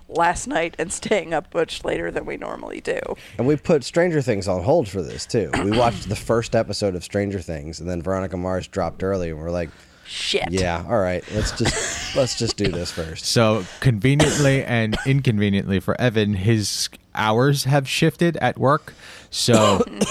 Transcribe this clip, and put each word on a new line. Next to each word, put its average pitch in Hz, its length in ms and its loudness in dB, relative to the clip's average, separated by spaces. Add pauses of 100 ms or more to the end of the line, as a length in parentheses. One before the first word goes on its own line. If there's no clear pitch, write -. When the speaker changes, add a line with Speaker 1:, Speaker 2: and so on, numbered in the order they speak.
Speaker 1:
last 170 380 2
night 170 320 -2
and 170 140 -4
staying 170 420 -2
up - 200 -4
much 165 300 -2
later 165 260 -2
than - 160 -6
we 143 100 -8
normally 55 440 -10
do. - 200 -4 (380)
Speaker 2:
And 117 80 0
we 151 100 4
put 147 280 2
Stranger 170 380 2
Things 98 260 0
on 90 140 0
hold 135 260 2
for 92 140 -6
this, 62 240 -10
too. 92 240 0 (140)
We 104 120 2
watched 107 320 2
the 101 80 -2
first - 380 0
episode 101 400 0
of 85 100 -6
Stranger 101 360 -2
Things, 78 400 -10
and 85 80 -8
then 87 140 -4
Veronica 92 340 -4
Mars 90 320 -2
dropped 87 340 -4
early, 95 280 -2
and 78 100 -8
we're 85 100 -6
like, 87 200 -4 (380)
Speaker 1:
Shit. - 440 -4
Speaker 2:
"Yeah, 87 360 0
all 117 120 2
right, 90 240 0 (100)
let's 107 240 0
just, - 580 -4
Speaker 1:
<laughs> - 0 -
Speaker 2:
let's 127 220 0
just 113 180 -2
do 101 120 0
this 87 240 -4
first." 80 340 -8
Speaker 3:
So 110 380 2 (160)
conveniently 135 840 4
and 113 420 0
inconveniently 104 760 2
for - 200 -2
Evan, 107 340 2
his 104 540 0 (280)
hours 123 480 2
have 135 240 2
shifted 165 480 2
at - 200 0
work. 131 380 2 (360)
So 107 540 4 (260)